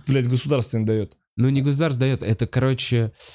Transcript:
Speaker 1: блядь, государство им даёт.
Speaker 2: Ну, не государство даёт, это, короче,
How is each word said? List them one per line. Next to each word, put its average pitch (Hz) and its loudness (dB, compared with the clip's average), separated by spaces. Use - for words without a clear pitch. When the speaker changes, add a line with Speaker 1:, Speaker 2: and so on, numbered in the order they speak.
Speaker 1:
блядь, 135 2
государство 127 0
им 110 0
даёт. 110 -2
Speaker 2:
Ну, 127 2
не 139 2
государство 143 0
даёт, 131 0
это, 107 0
короче, 123 0